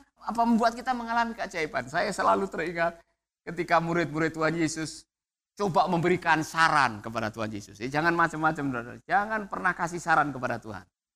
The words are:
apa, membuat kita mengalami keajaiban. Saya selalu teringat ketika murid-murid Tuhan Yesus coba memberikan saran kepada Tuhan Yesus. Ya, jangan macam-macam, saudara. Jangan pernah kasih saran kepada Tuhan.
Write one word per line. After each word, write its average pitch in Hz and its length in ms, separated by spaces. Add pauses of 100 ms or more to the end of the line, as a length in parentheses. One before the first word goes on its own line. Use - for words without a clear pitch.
(220)
apa, 233 240
membuat 233 320
kita 247 160
mengalami 233 400
keajaiban. 156 520
Saya 180 240
selalu 190 400
teringat 170 480 (460)
ketika 170 340
murid-murid 165 560
Tuhan 160 240
Yesus 160 480 (480)
coba 180 320
memberikan 170 560
saran 151 560
kepada 113 320
Tuhan 110 160
Yesus. 101 320
Ya, 110 80
jangan 160 300
macam-macam, 160 560
saudara. 117 340
Jangan 208 400
pernah 185 300
kasih 170 260
saran 151 320
kepada 123 240
Tuhan. 107 240 (340)